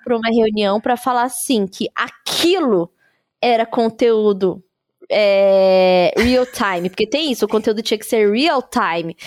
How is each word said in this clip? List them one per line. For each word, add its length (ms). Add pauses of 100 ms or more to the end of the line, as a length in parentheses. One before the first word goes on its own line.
pra 120
uma 140
reunião 500
pra 160
falar, 280
assim, 440
que 280
aquilo 960 (520)
era 240
conteúdo, 960 (460)
é, 1080
real 280
time, 440
porque 180
tem 240
isso, 140
o 20
conteúdo 340
tinha 160
que 80
ser 260
real 300
time, 540 (120)